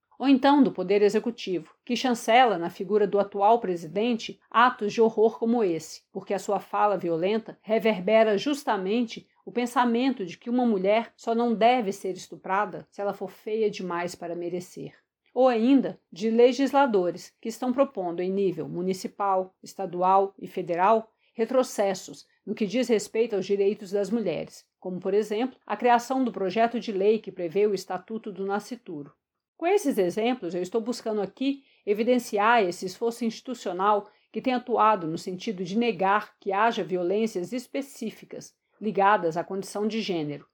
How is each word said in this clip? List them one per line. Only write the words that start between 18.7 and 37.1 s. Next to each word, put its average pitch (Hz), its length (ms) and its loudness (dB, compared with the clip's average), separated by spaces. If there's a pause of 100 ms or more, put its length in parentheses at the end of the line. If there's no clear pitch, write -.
estadual 190 760 0
e - 100 -14
federal 185 640 0 (220)
retrocessos 226 920 -2 (180)
no 196 80 -6
que 214 140 -2
diz 240 200 -2
respeito 220 480 0
aos 185 120 -4
direitos 202 420 0
das 202 220 -2
mulheres, 170 560 -4 (120)
como, 180 200 -10
por 190 160 -2
exemplo, 220 500 -2
a 208 100 -6
criação 240 480 2
do 226 80 -2
projeto 220 480 -2
de 226 120 -8
lei 202 260 2
que 202 140 -14
prevê 185 340 -2
o 208 80 0
Estatuto 196 580 -8
do 196 140 -8
Nascituro. 196 640 -8 (500)
Com 330 60 -2
esses 285 320 2
exemplos, 185 560 -2
eu 180 80 -2
estou 226 180 -2
buscando 214 400 -4
aqui 269 420 -4 (220)
evidenciar 226 800 2
esse 180 200 -4
esforço 233 400 -6
institucional 208 840 -2 (220)
que 220 100 -8
tem 254 140 0
atuado 214 500 2
no 165 140 -4
sentido 185 440 -8
de 185 140 -4
negar 202 640 0
que 202 120 -6
haja 220 320 0
violências 185 720 -2